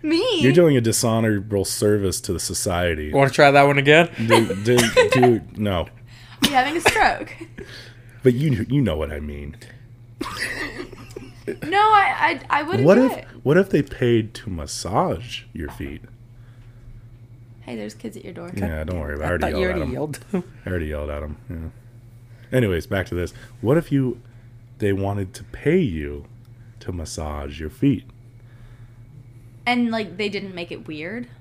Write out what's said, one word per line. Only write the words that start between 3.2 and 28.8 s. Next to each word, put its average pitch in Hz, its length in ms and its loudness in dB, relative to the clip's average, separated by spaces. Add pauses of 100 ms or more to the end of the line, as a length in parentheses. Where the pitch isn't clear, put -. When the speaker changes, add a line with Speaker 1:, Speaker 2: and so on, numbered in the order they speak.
Speaker 3:
try 143 200 6
that 139 140 8
one 143 140 4
again? 151 380 6
Speaker 2:
Dude, 113 460 2
dude, 120 180 4 (200)
Speaker 1:
<laughs> 466 100 6
Speaker 2:
dude, - 480 4
no. 98 240 0
Speaker 1:
Are - 60 -6 (560)
you 285 60 2
having 277 260 2
a 339 40 -2
stroke? - 520 0 (920)
Speaker 2:
But 127 120 6
you, 131 340 0
you 139 120 2
know 95 160 0
what 76 140 -4
I 76 80 -8
mean. 73 380 -10 (2000)
Speaker 1:
No, 349 140 0
I, 392 640 4 (100)
I, 294 100 0
I - 40 -6
wouldn't 214 200 0
Speaker 2:
What 185 120 8
Speaker 1:
do 262 100 6
Speaker 2:
if, 254 120 0
Speaker 1:
it. - 60 -16 (200)
Speaker 2:
what 143 120 4
if 190 140 2
they 160 120 2
paid 117 520 0
to - 160 -12
massage 101 920 -4 (100)
your 73 180 -8
feet? 71 320 -12 (1600)
Speaker 1:
Hey, - 160 -14
there's - 180 -10
kids - 220 -14
at - 80 -18
your - 100 -14
door. 87 200 -14
Speaker 2:
Yeah, 82 300 -4
don't 87 160 -6
worry 73 140 -6
about 80 280 -6
it. - 20 -2
I - 40 -2
Speaker 3:
I - 40 -4
Speaker 2:
already - 0 -
Speaker 3:
thought 76 80 -4
you 185 60 0
Speaker 2:
yelled 185 40 -2
at - 60 -4
Speaker 3:
already - 60 -4
Speaker 2:
'em. 127 100 -6
Speaker 3:
yelled. 139 260 -8 (140)
<laughs> - 340 -8
Speaker 2:
I - 40 -8
already 85 160 -4
yelled 73 240 -6
at 73 120 -8
'em, 76 140 -10 (140)
yeah. - 1040 -12
Anyways, 95 300 2
back 95 200 -2
to - 80 -8
this. 87 180 -4 (280)
What 127 160 2
if 165 160 -2
you, 135 280 0 (580)
they 101 140 0
wanted 98 420 -4
to - 100 -16
pay - 340 0
you 73 480 -4 (540)
to - 120 -10
massage 76 680 -8
your 78 100 -8
feet? 135 340 0 (1600)